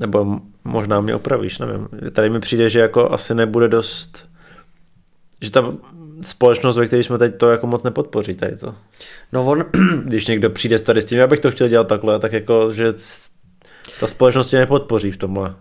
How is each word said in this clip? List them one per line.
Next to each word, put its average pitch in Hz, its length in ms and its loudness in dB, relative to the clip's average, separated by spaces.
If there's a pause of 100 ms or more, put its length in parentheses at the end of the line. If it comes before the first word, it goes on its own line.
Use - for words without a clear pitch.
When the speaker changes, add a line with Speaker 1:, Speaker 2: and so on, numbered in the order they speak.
Speaker 1:
nebo 104 240 0
m-, 101 160 -4 (240)
možná 107 360 -2
mě 110 140 -2
opravíš, 113 440 -4
nevím. 107 300 -8 (240)
Tady 107 180 2
mi 113 100 -2
přijde, 113 280 2
že 117 120 2
jako 113 320 4
asi - 220 -2
nebude 113 340 2
dost, - 600 -4 (1120)
že 104 100 -8
ta 135 220 2 (480)
společnost, 120 540 2
ve 120 100 2
které 120 180 0
jsme 120 140 -4
teď, 120 180 0
to 120 140 4
jako 117 160 0
moc 120 160 -4
nepodpoří 107 520 -4
tady 98 220 -6
to. - 180 -14 (580)
Speaker 2:
No 127 140 -2
on 151 180 0 (200)
Speaker 1:
<clears throat> 165 200 0
Když 110 220 -4
někdo 110 240 0
přijde - 280 0
tady 110 240 2
s - 20 0
tím, 120 140 -2
„Já 127 80 6
bych 147 140 4
to 135 100 2
chtěl 123 180 0
dělat 117 200 4
takhle,“ 107 300 0
tak 110 140 -4
jako, 113 400 2
že 113 200 -2
s-, - 380 -12 (720)
ta 117 60 -2
společnost 127 440 2
tě 135 80 2
nepodpoří 127 520 2
v 92 60 -8
tomhle. 95 440 -6